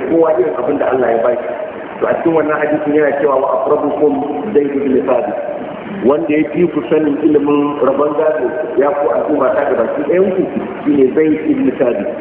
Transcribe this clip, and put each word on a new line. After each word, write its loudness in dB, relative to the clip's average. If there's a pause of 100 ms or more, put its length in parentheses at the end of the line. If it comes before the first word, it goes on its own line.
kowa 2
irin 2
abin -2
da 0
Allah 0
ya 2
ba 2
shi. -4 (420)
To, -4
a 0
cikin 0
wannan 2
hadisin 0
yana 4
cewa, 2
"Wa 0
aqrabukum 0 (340)
Zayd 2
ibn 0
Thabit." 0 (600)
Wanda 2
ya 2
fi 0
ku 0
sanin 0
ilimin 0
rabon 0
gado 0 (260)
ya 2
ku -2
al'umma 0
ta 0
gaba 0
ki -4
ɗayan 2
ku 0 (340)
shine 2
Zayd 2
ibn 0
Thabit. -2 (140)